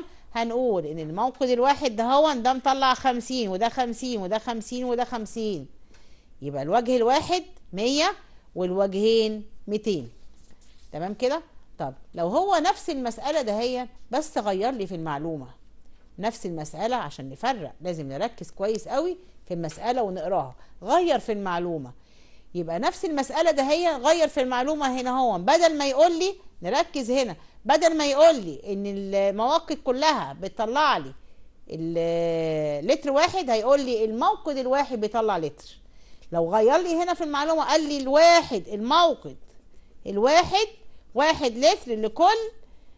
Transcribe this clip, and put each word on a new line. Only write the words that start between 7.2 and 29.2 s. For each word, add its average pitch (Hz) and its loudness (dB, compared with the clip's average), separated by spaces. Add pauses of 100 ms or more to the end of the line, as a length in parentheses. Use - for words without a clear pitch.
مية 277 2 (420)
والوجهين 202 0 (220)
ميتين. 196 -4 (840)
تمام 175 -8
كده؟ 254 -2 (360)
طب 135 -8 (220)
لو 170 -2
هو 359 2
نفس 349 0
المسألة 269 -2
ده 214 -2
هي، 247 -4 (240)
بس 294 -4
غير 208 0
لي 214 -6
في 185 -8
المعلومة. 156 -6 (720)
نفس 220 -6
المسألة، 170 -6
عشان 147 -8
نفرق 165 -4
لازم 156 -6
نركز 165 -6
كويس 208 -4
قوي 330 -2 (300)
في - -8
المسألة 202 -4
ونقراها. 175 -2 (280)
غير 302 2
في 220 -6
المعلومة. 175 -4 (640)
يبقى 170 -4
نفس 359 -2
المسألة 311 0
ده 277 2
هي، 320 2
غير 302 4
في 294 -2
المعلومة 262 -2
هنا 254 -2
هو. 226 2
بدل 311 4
ما 285 0
يقول 320 4
لي، 381 -2 (260)
نركز 247 -2
هنا، 247 0 (300)
بدل 320 4
ما 302 0
يقول 294 6
لي 196 -8
إن 196 -4
المواقد 202 0